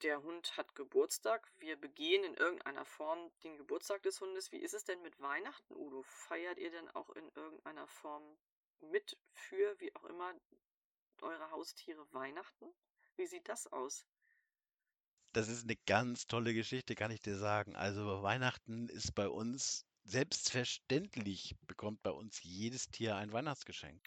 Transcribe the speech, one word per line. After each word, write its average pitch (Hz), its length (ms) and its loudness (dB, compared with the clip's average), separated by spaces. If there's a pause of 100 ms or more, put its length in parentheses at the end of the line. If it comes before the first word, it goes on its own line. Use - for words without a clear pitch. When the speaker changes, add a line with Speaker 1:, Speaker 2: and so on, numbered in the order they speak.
Speaker 1:
der 147 200 4
Hund 165 340 -4
hat - 180 -4
Geburtstag, 156 840 4
wir 156 180 -4
begehen 151 480 4
in 165 100 -2
irgendeiner 139 500 2
Form 165 460 -2 (140)
den 160 120 -10
Geburtstag 165 460 -2
des 190 180 2
Hundes. 190 320 -4
Wie - 80 -6
ist 170 140 -2
es 208 100 -4
denn 180 180 -2
mit 160 180 -12
Weihnachten, 151 560 -4
Udo? 135 260 -6
Feiert 175 560 -4
ihr 170 120 -2
denn 165 200 -10
auch - 200 -6
in 156 240 -12
irgendeiner 156 520 -10
Form 151 520 -10 (420)
mit, 160 380 0 (160)
für, 381 460 2
wie - 160 -6
auch - 80 -14
immer, 180 300 -6 (880)
eure - 280 -6
Haustiere - 640 -8
Weihnachten? - 640 -8 (420)
Wie 359 100 0
sieht 359 220 -8
das - 200 -4
aus? - 380 -4 (1300)
Speaker 2:
Das 110 140 6
ist 120 140 -4
eine 113 140 -2 (100)
ganz 120 400 6
tolle 117 260 2
Geschichte, 113 440 0
kann 110 160 0
ich 107 80 -4
dir 101 160 0
sagen. 104 400 2
Also, 101 480 2
Weihnachten 117 640 2
ist 127 260 -4
bei 101 140 4
uns, 113 580 0 (160)
selbstverständlich 123 1500 0 (140)
bekommt 107 340 -4
bei 98 80 2
uns 92 320 -6
jedes 107 480 -2
Tier 110 240 2
ein 104 180 -2
Weihnachtsgeschenk. 123 760 -4